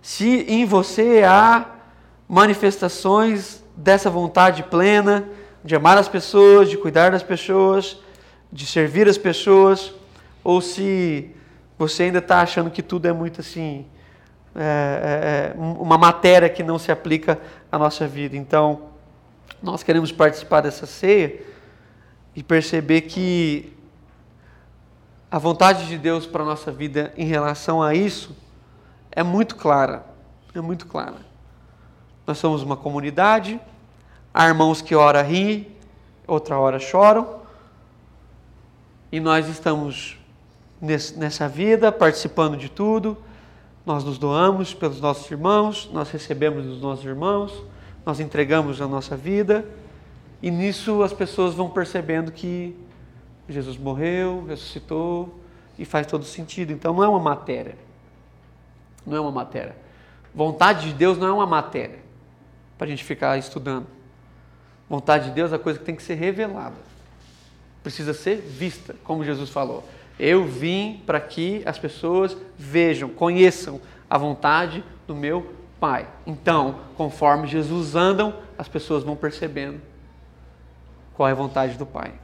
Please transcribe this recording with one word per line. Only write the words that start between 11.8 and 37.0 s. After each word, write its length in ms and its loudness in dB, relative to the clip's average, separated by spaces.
ainda 180 0
tá 200 4
achando 280 -2
que 140 -8
tudo 240 -4
é 60 0
muito 280 -8
assim, 440 -10
é, 1000 -2
é, 40 -14
é, 20 -14
um, 140 -6
uma 240 2
matéria 520 6
que 140 -6
não 140 -4
se 140 -4
aplica 480 -2
à 60 -4
nossa 300 0
vida." 300 -8
Então, 520 0
nós 200 -8
queremos 300 0
participar 500 2
dessa 240 -6
ceia 560 2
e 80 -14
perceber 580 2
que 720 -4
a 60 -4
vontade 480 2
de 100 -10
Deus 300 -2
pra 180 -6
nossa 280 -6
vida 440 -6
em 100 -6
relação 580 -2
a 100 2
isso 420 -2
é 100 -4
muito 340 -2
clara, 480 0
é 40 -8
muito 280 -8
clara. 300 -10
Nós 140 -8
somos 240 -2
uma 120 -6
comunidade, 840 -2
há 140 6
irmãos 340 2
que 140 -2
ora 260 6
riem, 460 -2
outra 320 -4
hora 220 0
choram, 600 2